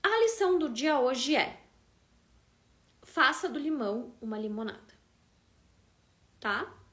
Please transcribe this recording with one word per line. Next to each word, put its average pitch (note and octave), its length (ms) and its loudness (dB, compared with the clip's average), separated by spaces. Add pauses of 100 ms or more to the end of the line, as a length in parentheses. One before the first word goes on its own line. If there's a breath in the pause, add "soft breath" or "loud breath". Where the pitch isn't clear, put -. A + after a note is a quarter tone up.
A A4 200 2
lição F#4 360 2
do D4+ 100 0
dia C#4 300 0
hoje B3+ 360 0
é: - 240 0 (1400)
faça D4+ 480 2
do A#3 80 -6
limão B3 640 -2
uma A3 160 -6
limonada, G#3+ 560 -8 (1500)
tá? A3 320 -4 (220)